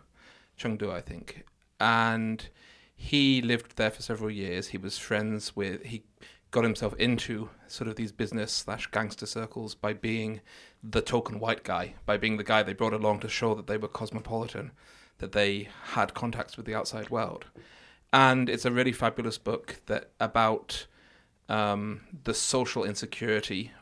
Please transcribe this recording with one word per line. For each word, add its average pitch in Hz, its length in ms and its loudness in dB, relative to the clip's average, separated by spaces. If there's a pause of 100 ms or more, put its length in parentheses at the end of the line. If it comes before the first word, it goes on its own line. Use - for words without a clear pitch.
(580)
Chengdu, 104 320 -4
I 87 120 -4
think. - 440 -14 (340)
And 113 680 4 (460)
he 135 460 4
lived 120 360 0
there 107 140 4
for - 100 -10
several 110 300 -4
years. 95 380 -4
He 98 100 -6
was 98 180 -6
friends 107 580 -2
with, 98 300 -4
he 113 180 -10 (460)
got 117 140 2
himself 110 320 0
into 117 540 0 (180)
sort - 200 -8
of 107 100 -6
these 110 140 -4
business 107 400 -4
slash - 360 -4
gangster 107 400 -2
circles 113 480 -8
by 107 180 -2
being 110 480 -4 (400)
the 110 200 0
token 117 380 0
white 113 240 0
guy, 90 300 -2 (120)
by 104 120 4
being 110 200 2
the 104 60 -2
guy 107 200 6
they 98 100 -2
brought 110 200 0
along 107 260 2
to 107 100 -6
show 113 240 2
that 104 140 -8
they 107 100 0
were 107 100 -4
cosmopolitan, 113 840 -6 (480)
that - 140 -8
they 101 360 2 (220)
had 101 240 2
contacts - 420 -6
with - 80 -10
the 110 80 -6
outside 107 360 -6
world. 113 360 -2 (680)
And 131 380 8
it's - 160 0
a 123 60 4
really 123 200 4
fabulous 113 460 0
book - 480 -4
that, - 240 -4 (100)
about, 110 680 2 (600)
um, 104 540 0 (220)
the 117 100 0
social 127 500 0
insecurity 107 880 -2 (100)